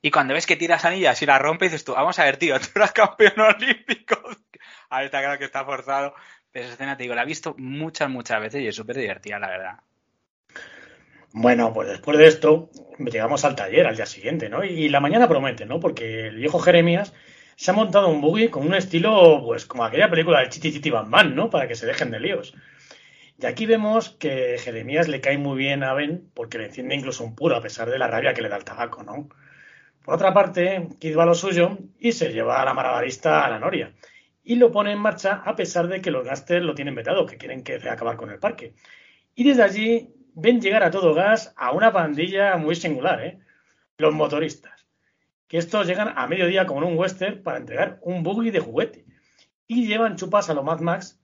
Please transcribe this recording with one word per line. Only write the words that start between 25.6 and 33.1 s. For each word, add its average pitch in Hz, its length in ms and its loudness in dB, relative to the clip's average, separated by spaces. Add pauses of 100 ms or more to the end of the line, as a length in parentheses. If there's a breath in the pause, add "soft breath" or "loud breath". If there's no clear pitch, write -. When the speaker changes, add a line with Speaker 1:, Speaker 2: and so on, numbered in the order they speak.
Speaker 2:
a 131 100 -2
Ben 147 400 -6
porque 117 240 -12
le 107 80 -10
enciende 127 300 -8
incluso 131 280 -8
un 113 120 -12
puro 143 200 0
a 113 60 -4
pesar 113 260 -8
de 127 100 -4
la 123 100 0
rabia 123 260 0
que 117 80 -6
le 107 60 -4
da 101 80 -6
el 98 80 -10
tabaco, 117 400 -8
¿no? 104 240 -14 (760 soft breath)
Por 143 100 -2
otra 185 200 2
parte, 185 540 2 (100)
Kid 156 180 -4
va 165 60 6
a 170 40 6
lo 170 80 6
suyo 185 440 0 (200)
y 233 140 0
se 156 200 -4
lleva 117 280 0
a 131 40 0
la 135 100 0
malabarista 131 720 0